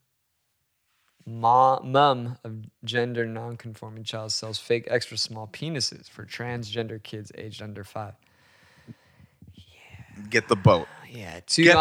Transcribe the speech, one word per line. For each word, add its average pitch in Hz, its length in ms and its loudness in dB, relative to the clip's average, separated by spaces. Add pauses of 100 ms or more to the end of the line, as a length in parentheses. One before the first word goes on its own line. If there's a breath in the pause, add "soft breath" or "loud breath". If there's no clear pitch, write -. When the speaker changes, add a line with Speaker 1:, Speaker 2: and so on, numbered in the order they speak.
(1300)
Speaker 1:
Ma-, 120 560 6
mum 131 600 2
of 110 140 -12 (280)
gender 120 420 -2
nonconforming 113 760 -12
child 110 280 -8
sells 110 260 -6
fake 117 320 -2
extra 117 280 -2
small 110 280 -6
penises - 640 -6
for - 160 -16
transgender 113 800 -8
kids - 340 -12
aged 110 240 -12
under 104 240 -12
five. 101 300 -10 (2250 soft breath)
Speaker 2:
Get 113 180 2
the 117 80 4
boat. 92 320 6 (220)
Speaker 1:
Yeah, 90 360 -14
two - 180 2
Speaker 2:
Get 170 160 10